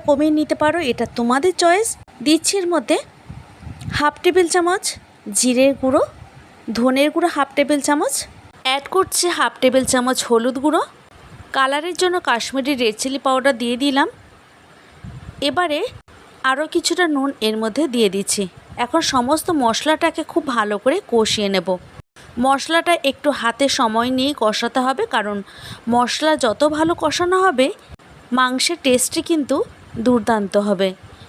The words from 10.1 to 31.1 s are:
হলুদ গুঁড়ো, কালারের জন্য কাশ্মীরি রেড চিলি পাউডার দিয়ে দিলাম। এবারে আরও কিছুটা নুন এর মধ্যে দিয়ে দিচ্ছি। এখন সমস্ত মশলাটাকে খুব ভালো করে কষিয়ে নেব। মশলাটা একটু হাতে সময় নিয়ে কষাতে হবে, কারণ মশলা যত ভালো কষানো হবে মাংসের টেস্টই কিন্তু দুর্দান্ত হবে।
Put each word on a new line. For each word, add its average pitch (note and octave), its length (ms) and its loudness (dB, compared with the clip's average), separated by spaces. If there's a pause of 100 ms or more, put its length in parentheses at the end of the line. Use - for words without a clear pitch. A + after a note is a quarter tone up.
হলুদ A#3 360 2
গুঁড়ো, D#4 180 2 (760)
কালারের D4 460 0
জন্য F4+ 140 2 (120)
কাশ্মীরি B3+ 460 -2
রেড A3+ 280 0
চিলি C4+ 240 -4
পাউডার C4 360 2
দিয়ে A#3+ 200 -2
দিলাম। C#4+ 260 2 (1400)
এবারে D4+ 320 -2 (680)
আরও C4 140 -2 (100)
কিছুটা F4 300 0 (100)
নুন C#4 160 0 (100)
এর A3 220 0
মধ্যে A3 200 -2 (120)
দিয়ে A3 200 2
দিচ্ছি। G3 300 -4 (400)
এখন D#4+ 160 0 (140)
সমস্ত C4 320 0 (160)
মশলাটাকে D4+ 600 0 (100)
খুব E4 140 0
ভালো G#3+ 280 -2 (100)
করে C#4 120 2 (160)
কষিয়ে G#3+ 420 2
নেব। F3+ 140 -2 (760)
মশলাটা D#4+ 500 2 (160)
একটু - 180 -4 (120)
হাতে A#3 260 0 (120)
সময় A#3 320 0
নিয়ে C4 220 0 (100)
কষাতে A#3 440 0
হবে, C4+ 160 -2 (120)
কারণ G#3 220 -2 (560)
মশলা B3 400 2 (120)
যত A3 180 0 (140)
ভালো D#4+ 160 2 (100)
কষানো F4 420 0
হবে C4+ 220 2 (720)
মাংসের B3+ 460 0
টেস্টই B3+ 460 2
কিন্তু C#4+ 260 0 (500)
দুর্দান্ত A3 480 0 (140)
হবে। F#3+ 200 0 (400)